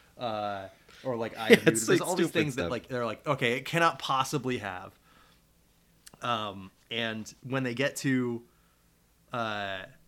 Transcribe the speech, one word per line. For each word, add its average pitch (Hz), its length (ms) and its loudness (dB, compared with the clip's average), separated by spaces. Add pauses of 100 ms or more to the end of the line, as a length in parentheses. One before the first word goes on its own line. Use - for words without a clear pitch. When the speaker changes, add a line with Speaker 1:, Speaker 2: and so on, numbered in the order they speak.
(180)
Speaker 1:
Uh, 104 500 -4 (360)
or, 131 140 -2
like, 113 160 -4
Speaker 2:
<laughs> - 40 -12
Yeah, 113 60 -6
Speaker 1:
eye 110 60 -2
of 220 180 10
Speaker 2:
it's, 135 140 4
Speaker 1:
voodoo. - 40 -2
There's 175 140 4
Speaker 2:
like, - 100 -2
Speaker 1:
all 185 60 2
these 175 120 2
Speaker 2:
stupid 165 120 0
Speaker 1:
things 147 160 0
that, 131 80 -2
Speaker 2:
stuff. 87 80 -2
Speaker 1:
like, 117 160 -6
they're 123 180 -2
like, 107 220 -6
"Okay, 131 300 2
it 135 80 -6
cannot 160 340 2
possibly 131 580 0
have." 92 400 -8 (1200)
Um, 104 500 -4 (200)
and 113 400 -4 (120)
when 131 200 -2
they 120 120 -2
get 135 220 0
to, 123 440 0 (920)
uh, 104 500 -4 (240)